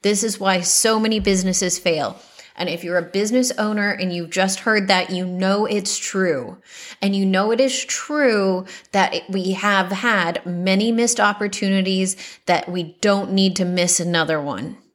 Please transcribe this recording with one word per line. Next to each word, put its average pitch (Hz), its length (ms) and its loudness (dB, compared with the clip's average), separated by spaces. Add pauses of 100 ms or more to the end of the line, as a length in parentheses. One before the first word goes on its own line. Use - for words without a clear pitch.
This 208 220 0
is 208 160 -4
why 190 220 2
so 220 360 2
many 220 220 0
businesses 185 580 0
fail. 147 400 -2 (380)
And 175 120 -6
if 170 160 -6
you're 175 140 0
a 170 40 0
business 214 560 0
owner 208 320 0
and 185 220 -4
you've 170 180 -6
just 190 300 0
heard 214 260 2
that, 185 240 2
you 185 160 -2
know 190 400 0
it's 202 320 -4
true. 156 600 -2 (440)
And 196 120 0
you 196 120 2
know 190 240 2
it 233 100 2
is 262 240 2
true 208 840 0 (260)
that 196 200 2
it, - 160 -6
we 190 240 -2
have 190 380 2
had 190 560 0
many 190 460 0
missed 233 260 2
opportunities, 196 1000 0 (300)
that - 220 0
we 175 320 -6
don't 202 320 2
need 190 240 2
to 190 80 0
miss 180 340 0
another 165 420 0
one. 139 380 -6 (160)